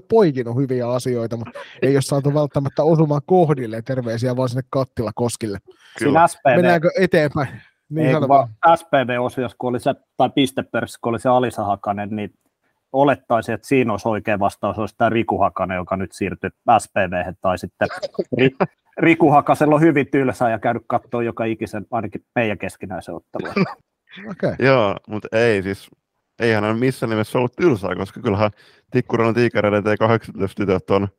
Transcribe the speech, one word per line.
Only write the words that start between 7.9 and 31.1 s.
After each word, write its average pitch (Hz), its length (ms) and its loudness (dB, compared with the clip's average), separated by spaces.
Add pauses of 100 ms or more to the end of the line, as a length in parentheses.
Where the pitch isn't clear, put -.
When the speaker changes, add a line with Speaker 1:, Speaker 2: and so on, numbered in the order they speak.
Speaker 3:
Ei, 139 60 4
Speaker 1:
sano 156 60 2
Speaker 3:
kun 139 100 0
vaan 135 200 4 (160)
Speaker 1:
vaan. 165 120 6
Speaker 3:
S - 60 -10
P - 80 -8 (160)
V-osiossa, 123 520 -4
kun 123 100 -2
oli 123 100 -2
se, 131 160 0 (220)
tai 131 120 2
pistepörssissä, - 720 -2
kun 117 80 -4
oli 117 100 -2
se 131 100 0
Alisa 123 340 0
Hakanen, 101 520 -4
niin 104 180 -8 (580)
olettaisi, 127 600 0
että 107 160 -8
siinä 127 240 2
olisi 101 180 -4
oikea 104 300 -2
vastaus, 101 400 -4
olisi 107 180 -8
tää 117 120 2
Riku 107 280 -2
Hakanen, 92 380 -2
joka 90 220 -4
nyt 95 140 -6
siirtyi 90 380 -6 (300)
S - 140 -8
P - 20 -4 (160)
V:hen, 90 300 -6
tai 90 160 -2
sitten - 300 -6 (540)
Ri-, 135 260 0 (140)
Speaker 1:
<laughs> - 160 -20
Speaker 3:
Riku 160 340 4
Hakasella 147 440 2
on 147 60 4
hyvin 147 300 2
tylsää 131 380 0
ja 113 100 -4
käynyt 117 280 -4
kattoo 120 340 -4
joka 117 240 -4
ikisen, 110 460 -6
ainakin 107 340 -8 (100)
meidän 110 220 0
keskinäisen 92 580 -10
ottelun. - 380 -12 (420)
Speaker 1:
<laughs> 202 360 -20
Okei. 165 280 -4
Speaker 2:
Joo, 120 360 2 (120)
mut 107 240 -8
ei 110 320 2
siis, 98 260 -8 (500)
eihän 110 240 2
hän 110 160 0
missään 127 300 -2
nimessä 107 280 -2
ollut 123 180 -2
tylsää, 101 400 0
koska 95 260 -8
kyllähän 107 300 0 (400)
Tikkurilan 117 420 0
Tiikereiden 104 500 2
T 107 40 -2 (120)
kahdeksantoista 110 680 0
tytöt 92 240 0
on, 98 180 2 (120)